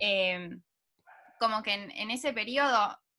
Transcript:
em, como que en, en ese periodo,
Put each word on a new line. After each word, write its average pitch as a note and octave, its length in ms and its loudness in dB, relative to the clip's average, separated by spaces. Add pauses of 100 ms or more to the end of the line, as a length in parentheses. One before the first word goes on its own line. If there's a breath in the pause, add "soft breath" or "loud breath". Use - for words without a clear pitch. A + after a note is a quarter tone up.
em, F#3 600 0 (760)
como A3 240 0
que G#3 120 -2
en, G3+ 180 -6
en G#3+ 180 -8
ese B3+ 220 -2
periodo, A#3+ 680 2 (200)